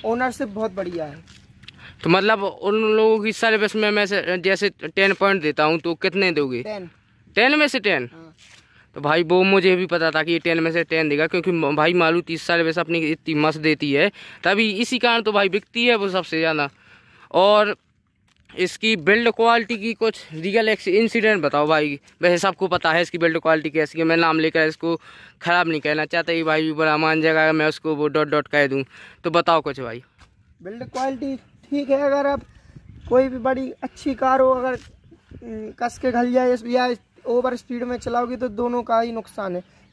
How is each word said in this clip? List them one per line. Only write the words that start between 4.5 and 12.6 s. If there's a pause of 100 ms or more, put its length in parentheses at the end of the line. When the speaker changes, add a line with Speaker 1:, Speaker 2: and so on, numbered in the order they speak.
Speaker 2:
टेन
पॉइंट
देता
हूँ
तो
कितने
दोगे?
Speaker 1:
टेन। (480)
Speaker 2:
टेन
में
से
टेन?
Speaker 1:
हाँ। (600)
Speaker 2:
तो
भाई
वो
मुझे
भी
पता
था
कि
ये
टेन
में
से
टेन
देगा,
क्योंकि
म-,
भाई
मारुति
सर्विस